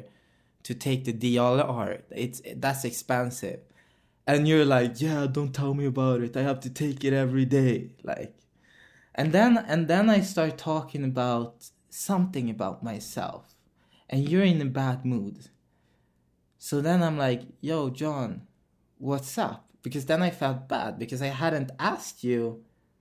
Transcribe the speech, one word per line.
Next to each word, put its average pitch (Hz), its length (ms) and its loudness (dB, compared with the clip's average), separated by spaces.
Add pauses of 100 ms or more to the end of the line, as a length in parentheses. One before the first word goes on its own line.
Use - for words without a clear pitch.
(640)
to 123 100 -8
take 131 320 -2
the 120 80 -2
D 120 240 0
L 123 240 4
R. 104 380 -4 (120)
It's, 127 300 -8 (140)
that's 135 280 -2
expensive." 123 760 -4 (680)
And 147 220 4
you're 156 180 8
like, 123 360 4
"Yeah, 147 260 0
don't 135 260 -2
tell 139 200 -2
me 143 120 -2
about 127 360 2
it. 120 140 -4
I 131 60 0
have 135 200 0
to 127 80 -8
take 139 340 -4
it 139 100 4
every 131 320 2
day." 131 460 2 (120)
Like, - 320 -8 (760)
and 151 180 0
then, 233 260 6
and 160 300 0
then 196 220 4
I 202 120 8
start 160 360 0
talking 147 460 -4
about 123 680 -2 (200)
something 180 600 0
about 98 340 -4
myself, - 720 -8 (540)
and 139 180 0
you're 185 160 4
in 165 180 4
a 139 40 -2
bad 131 400 -2
mood. 107 440 -4 (1080)
So 143 240 -2
then 170 220 4
I'm 156 140 0
like, 127 260 0 (180)
"Yo, 151 280 -2
John, 135 580 -4 (500)
what's 131 400 -4
up?" 143 300 -4 (160)
Because 131 220 -6
then 160 180 2
I 175 80 2
felt 135 380 -4
bad 120 280 -2
because 123 240 -6
I 139 60 -2
hadn't 139 500 -2
asked - 460 -4
you 117 400 0 (380)